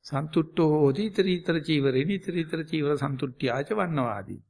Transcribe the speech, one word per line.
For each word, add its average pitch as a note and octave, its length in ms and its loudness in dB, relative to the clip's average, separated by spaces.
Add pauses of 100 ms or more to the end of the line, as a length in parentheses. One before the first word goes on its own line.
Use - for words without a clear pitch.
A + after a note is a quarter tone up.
සන්තුට්ඨෝ D#3 640 0
හෝති D3+ 340 4
ඉතරීතර F#3 560 0
චීවරේ C#3 480 2
ඉතරීතර E3+ 540 -4
චීවර D3+ 340 -2
සන්තුට්ඨියාච C3+ 760 -4
වන්නවාදී. C3 760 -2